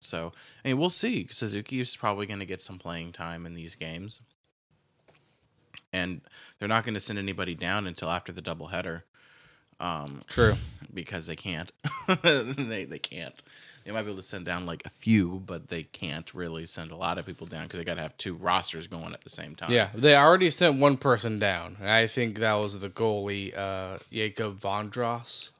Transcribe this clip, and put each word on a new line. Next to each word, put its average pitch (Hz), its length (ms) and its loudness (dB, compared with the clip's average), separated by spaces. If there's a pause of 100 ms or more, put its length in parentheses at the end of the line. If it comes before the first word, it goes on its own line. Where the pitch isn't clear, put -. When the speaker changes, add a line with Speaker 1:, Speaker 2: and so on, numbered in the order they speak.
Speaker 1:
So, 85 320 -6 (320)
I 135 40 -4
mean, 131 100 2
we'll 165 100 4
see. 196 420 0
Suzuki 107 500 -4
is 123 160 -4
probably 104 280 -2
gonna 98 220 -6
get 92 160 -8
some 92 160 -8
playing 85 340 -8
time 85 320 -8
in 85 100 -12
these 82 200 -10
games. 85 460 -12 (1700)
And 90 280 -2 (380)
they're 104 100 -4
not 110 160 2
gonna 107 160 -4
send 104 180 -4
anybody 92 360 -4
down 92 320 -2
until 85 240 -6
after 87 220 -4
the 87 100 -12
doubleheader. 87 600 -6 (800)
Um, 73 460 -6
Speaker 2:
True. 113 280 6 (380)
Speaker 1:
Because 85 340 -8
they 82 100 -6
can't. 87 400 -8
<laughs> - 60 -20 (400)
They, 127 600 2
they 76 140 -10
can't. - 420 -10 (440)
They 101 80 -12
might 110 100 -2
be 104 60 -6
able 101 80 -6
to 95 60 -10
send 92 220 -8
down, 90 220 -4
like, 82 180 -8
a - 60 -14
few, 95 560 4
but 82 220 -10
they 82 160 -6
can't 80 500 -10
really 82 320 -6
send 82 240 -8
a 80 60 -14
lot 87 220 -2
of 85 60 -6
people 85 220 -12
down 82 220 -10
'cause 87 100 -10
they 82 60 -6
gotta 82 180 -4
have 78 160 -10
two 92 160 -6
rosters 87 540 0
going 85 260 -10
at - 80 -16
the - 80 -14
same 76 240 -10
time. - 180 -4
Speaker 2:
Yeah, 110 220 6
they 143 220 10
already 170 340 10
sent 147 300 6
one 143 160 8
person 117 420 2
down, 92 420 0
and 98 80 -4
I 113 200 6
think 113 300 -2
that 110 160 4
was 104 260 0
the 98 100 -6
goalie, 101 680 0
uh, 95 420 -4 (140)
Jakob 107 480 -2
Vondros, 110 1000 -2